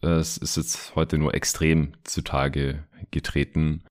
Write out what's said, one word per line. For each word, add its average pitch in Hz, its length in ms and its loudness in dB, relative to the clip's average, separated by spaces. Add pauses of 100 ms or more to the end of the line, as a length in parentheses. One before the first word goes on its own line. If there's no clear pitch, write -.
Es 82 340 2
ist - 200 -4
jetzt - 400 -4
heute 80 220 2
nur 76 160 2
extrem 80 580 2 (100)
zutage 69 800 -2 (280)
getreten. 78 800 0